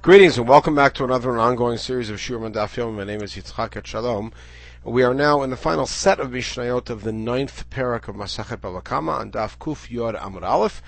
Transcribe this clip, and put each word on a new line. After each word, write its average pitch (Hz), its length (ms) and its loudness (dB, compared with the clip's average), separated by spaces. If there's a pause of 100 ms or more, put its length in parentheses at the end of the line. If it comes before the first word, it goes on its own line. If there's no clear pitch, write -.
Greetings 175 340 10
and 120 120 -2
welcome 147 260 8
back 139 200 4
to 139 100 -2
another 127 260 0
and 117 80 -2
ongoing 120 380 2
series 123 320 -4
of 104 80 -8
Shiurim 113 260 -8
on 110 100 -8
Daf 107 220 -4
Yomi. 113 220 -4
My 98 80 -6
name 104 160 -6
is 101 140 -10
Yitzchak 110 460 -8
Etshalom. 110 520 -6 (500)
We 117 180 0
are 127 120 4
now 143 300 4
in 131 60 -4
the 127 60 -4
final 156 300 -2
set - 340 2
of 135 120 -6
Mishnayot 123 580 -4
of 107 140 -8
the 110 100 -4
ninth 120 560 -4
parak 123 400 -4
of 101 80 -12
Masachet 104 400 -10
Bava 92 260 -10
Kama 151 300 -4
on 107 180 -8
Daf 110 280 -6
Kuf - 300 -10
Yod 117 260 -4
Amud 90 280 -12
Aleph. 151 440 0